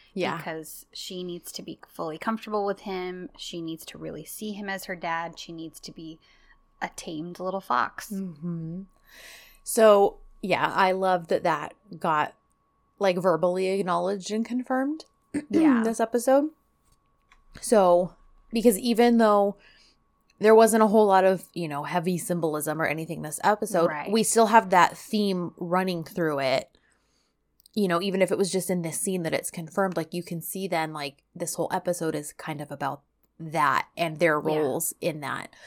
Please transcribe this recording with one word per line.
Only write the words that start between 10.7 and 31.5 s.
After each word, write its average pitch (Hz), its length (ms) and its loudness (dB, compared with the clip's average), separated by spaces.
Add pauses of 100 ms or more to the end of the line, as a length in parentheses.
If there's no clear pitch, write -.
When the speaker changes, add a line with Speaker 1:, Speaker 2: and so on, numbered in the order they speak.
Speaker 1:
I 190 200 4
love 185 340 0
that - 160 0
that 156 300 -2 (260)
got, 151 340 0 (680)
like, 190 180 2
verbally 180 500 2 (120)
acknowledged 180 520 -2
and 220 140 -2
confirmed 262 600 -4 (280)
<clears throat> 294 160 -8
Speaker 2:
Yeah. 269 340 4
Speaker 1:
this 226 180 -2
episode. 262 480 2 (1120)
So, 180 520 4 (380)
because 220 260 4
even 233 420 4
though 208 360 4 (840)
there 214 160 8
wasn't 226 280 8
a 220 40 6
whole 214 180 6
lot 190 180 6
of, 190 300 2
you 170 160 -6
know, 147 140 -6
heavy 170 340 -2
symbolism 156 640 -2
or 156 60 2
anything 160 340 -6
this 151 220 -10
episode, 202 440 2
Speaker 2:
Right. - 240 -6
Speaker 1:
we 220 120 4
still 226 240 4
have 208 240 4
that 175 260 6
theme 196 600 -2
running 180 460 -2
through 156 360 -4
it. 135 280 -2 (1080)
You 202 140 0
know, 170 140 0
even 190 200 -2
if 180 100 2
it - 60 2
was 180 140 0
just 185 180 -2
in 180 120 -2
this 160 180 -6
scene 185 240 -4
that 156 100 -4
it's - 180 -4
confirmed, 180 440 -4
like, 165 180 -6
you 175 100 -6
can 170 180 -10
see 190 260 -8
then, 160 260 -4
like, 143 300 -12 (120)
this 170 200 -8